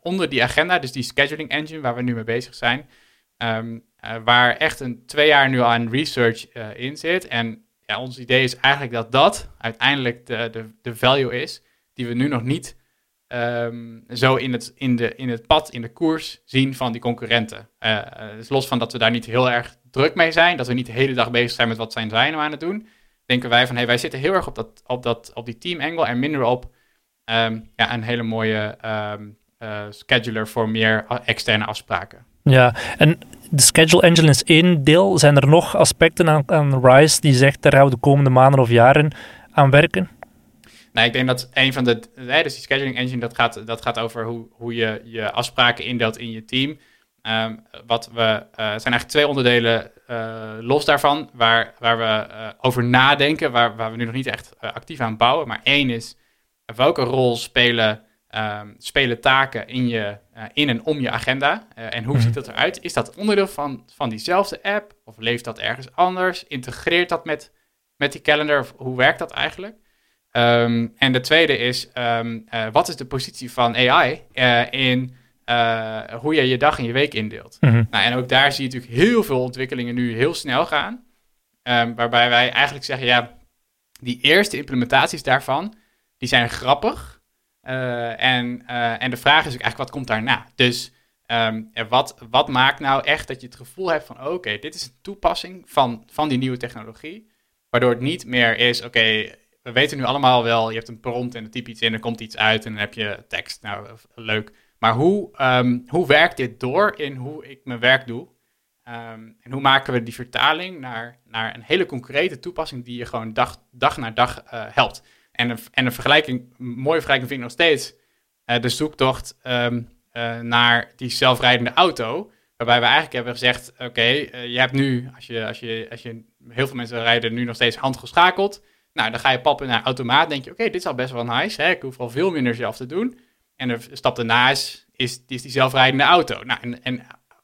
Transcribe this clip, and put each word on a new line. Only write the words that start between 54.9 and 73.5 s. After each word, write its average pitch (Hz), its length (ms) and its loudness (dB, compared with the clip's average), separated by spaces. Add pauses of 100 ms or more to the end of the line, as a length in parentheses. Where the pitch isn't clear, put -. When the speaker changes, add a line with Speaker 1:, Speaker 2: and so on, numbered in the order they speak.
Speaker 1:
aan 110 180 -4
bouwen. 131 300 2
Maar 110 160 -8
één 139 260 2
is, 117 280 -8 (580)
welke 135 260 2
rol 127 340 0
spelen, 117 680 0 (240)
ehm, 104 400 -8 (100)
spelen 120 440 -2
taken 135 460 2
in 127 200 -2
je, 107 300 -4 (160)
eh, 113 100 -18 (100)
in 147 160 0
en 117 160 -4
om 151 140 -4
je 123 120 -4
agenda? 135 640 -2
Eh, 113 200 -12
en 117 80 -8
hoe 127 120 -4
Speaker 2:
Mhm. 123 80 4
Speaker 1:
ziet 117 100 2
dat 131 140 -8
eruit? 170 340 -2
Is - 120 -12
dat - 220 -6
onderdeel 202 320 0
van, 143 360 -10 (120)
van 131 140 -4
diezelfde 170 540 -2
app? 208 300 -4 (120)
Of 110 120 -20
leeft 117 260 -4
dat 113 160 -12
ergens 120 360 -8
anders? 185 520 -2
Integreert 165 640 -2
dat - 160 -4
met, 147 260 -8 (440)
met 143 160 -2
die 143 100 -16
calendar? 151 380 2
Of 123 180 -8
hoe 127 200 -8
werkt 143 220 2
dat 165 120 -8
eigenlijk? 180 440 -8 (560)
Ehm, 120 560 2 (100)
en 135 140 2
de 127 80 2
tweede 156 380 2
is, 123 340 -4
ehm, 117 540 -4
eh, 113 260 -6
wat 160 160 2
is 170 80 -10
de 135 100 -12
positie 127 460 -10